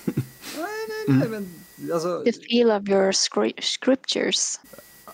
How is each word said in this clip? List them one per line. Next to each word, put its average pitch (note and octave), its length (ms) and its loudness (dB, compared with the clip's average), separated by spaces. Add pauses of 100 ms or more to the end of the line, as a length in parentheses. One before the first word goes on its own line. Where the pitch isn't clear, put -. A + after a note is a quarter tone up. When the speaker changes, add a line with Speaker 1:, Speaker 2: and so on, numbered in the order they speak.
Speaker 1:
Nej, - 100 -2 (720)
nej, A4 200 -6
nej, C3+ 180 4
Speaker 2:
Mm. A3+ 40 -4
Speaker 1:
men E3+ 640 -10
alltså E3+ 320 -2
Speaker 3:
The A#3 80 4
feel A#3 380 2
of G3+ 180 0
your G3 240 4
scri-, - 480 0
scriptures. - 1000 0 (440)
Speaker 1:
Ja. - 100 -20